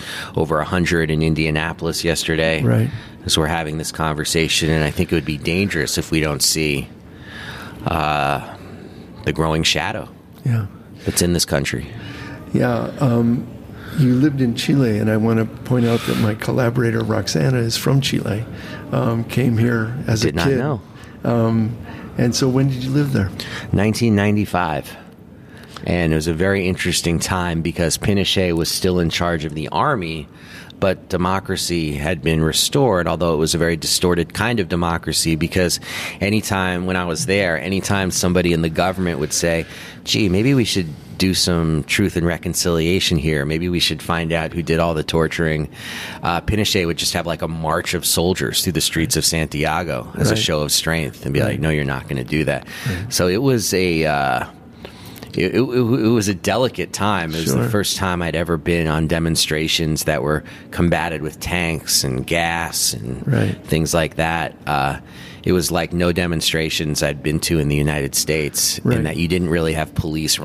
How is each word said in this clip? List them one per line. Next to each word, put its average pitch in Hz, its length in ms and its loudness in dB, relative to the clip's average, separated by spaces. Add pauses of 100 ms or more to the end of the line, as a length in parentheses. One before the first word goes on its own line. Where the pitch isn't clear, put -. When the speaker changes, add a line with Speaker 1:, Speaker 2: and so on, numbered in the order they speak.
(360)
Speaker 1:
over 80 240 2
a 76 40 0
hundred 82 460 2
in 78 120 2
Indianapolis 78 840 0
yesterday. 80 580 2
Speaker 2:
Right. 110 280 2 (360)
Speaker 1:
As - 100 0
we're 78 120 2
having 78 280 -2
this 78 160 -6
conversation, 78 800 0
and 80 120 4
I 76 80 2
think 87 220 -2
it - 20 0
would 73 120 0
be 73 100 -4
dangerous 82 640 0
if 80 120 -4
we 80 100 2
don't 76 220 0
see, 73 460 0 (960)
uh, 73 720 0 (680)
the 78 80 0
growing 78 300 2
shadow 85 460 -2 (360)
Speaker 2:
Yeah. 113 220 0 (380)
Speaker 1:
that's - 180 0
in 87 100 4
this 82 120 2
country. 71 420 -2 (680)
Speaker 2:
Yeah, 120 380 2 (100)
um, 117 460 4 (520)
you 127 160 6
lived 135 260 4
in 120 140 2
Chile, 123 440 2
and 110 120 2
I 110 60 4
wanna 113 280 4
point 120 420 0
out 117 200 2
that 123 140 0
my 110 140 2
collaborator, 120 640 0
Roxana, 113 580 2
is 117 180 0
from 139 240 2
Chile, 117 440 0 (480)
um, 117 320 0
came 120 340 2
here 117 360 2 (120)
as 110 160 2
Speaker 1:
Did 76 120 2
Speaker 2:
a - 20 0
Speaker 1:
not 85 120 2
Speaker 2:
kid. 135 100 4
Speaker 1:
know. 127 220 -2 (440)
Speaker 2:
Um, 113 520 2 (400)
and 120 180 2
so 135 140 2
when 135 200 4
did 127 140 -2
you 135 80 -4
live 139 220 2
there? 101 180 2 (420)
Speaker 1:
Nineteen 107 420 4
ninety-five. 98 840 2 (880)
And 85 280 2
it 80 40 4
was 78 120 0
a 82 60 2
very 95 340 2
interesting 87 500 0
time 87 440 0
because 80 360 0
Pinochet 95 560 2
was 82 160 0
still 90 300 2
in 85 80 4
charge 85 380 0
of 73 80 -6
the 76 140 -6
army, 87 600 -2 (500)
but 92 300 0
democracy 87 840 0
had 76 280 -2
been 80 200 4
restored, 90 640 2
although 85 260 2
it 76 60 2
was 80 160 2
a 85 40 2
very 85 200 2
distorted 85 560 2
kind 113 260 0
of 85 80 0
democracy, 85 680 0
because 85 440 2 (400)
anytime 95 640 0
when 92 100 0
I 90 100 0
was 82 200 -2
there, 92 320 2
anytime 95 520 0
somebody 87 420 2
in 82 100 2
the 82 60 2
government 87 520 0
would 73 120 -2
say, 82 320 0 (400)
"Gee, 110 240 2
maybe 107 260 4
we 123 100 4
should 92 240 0 (280)
do 92 180 2
some 82 500 2
truth - 320 0
and 85 100 2
reconciliation 85 920 2
here. 73 280 2
Maybe 80 220 -2
we 87 120 2
should 78 220 0
find 82 300 -2
out 80 220 -2
who 87 80 -2
did 82 180 2
all 85 140 2
the 78 80 -2
torturing," 80 680 0 (540)
uh, 85 200 0
Pinochet 101 440 0
would 82 120 -2
just - 160 -2
have, 85 120 -2
like, 82 160 -4
a 82 60 -2
march 80 460 -2
of 82 100 -2
soldiers 85 580 0
through 92 120 0
the 76 80 2
streets 80 340 0
of 78 80 0
Santiago 78 840 -2 (100)
as 107 120 2
a 110 40 4
Speaker 2:
Right. 110 80 0
Speaker 1:
show 78 180 2
of 73 120 0
strength 80 520 -2
and 67 80 -4
be 71 80 2
like, 64 80 2
Speaker 2:
Right. 67 120 -2
Speaker 1:
"No, 78 100 0
you're 76 160 2
not 67 220 -4
gonna 65 160 -4
do 76 200 0
that." 67 220 -2 (200)
Speaker 2:
Right. 95 260 -6
Speaker 1:
So 90 160 2
it 98 140 2
was 127 320 2
a, 87 320 2
uh, 69 380 0 (920)
it, 90 200 0
it, 107 60 2
it - 20 4
was 120 640 2
a 101 80 2
delicate 98 580 0
time. 92 400 0
It 78 100 -4
was 73 120 0
the 62 60 2
Speaker 2:
Sure. 60 80 0
Speaker 1:
first 104 280 0
time 90 240 0
I'd 82 140 -2
ever 85 220 0
been 82 320 2
on 78 180 2
demonstrations 80 1000 0
that 73 200 0
were 76 180 0 (300)
combated 82 500 0
with 76 160 -8
tanks 85 640 -2
and 65 240 -2
gas 82 680 -2
and 60 320 -8
Speaker 2:
Right. 113 380 2
Speaker 1:
things 78 300 0
like 80 220 0
that. 82 380 -2 (120)
Uh, 69 300 0 (480)
it - 80 2
was 82 180 2
like 85 220 -2
no 87 180 2
demonstrations 80 920 0
I'd 73 180 -2
been 76 180 0
to 82 200 2
in 73 80 2
the 73 80 2
United 73 400 0
States, - 680 -2
Speaker 2:
Right. 120 160 2
Speaker 1:
in 80 60 0
that 80 140 -4
you 85 100 2
didn't 87 220 0
really 80 240 2
have 78 200 -4
police 78 500 -2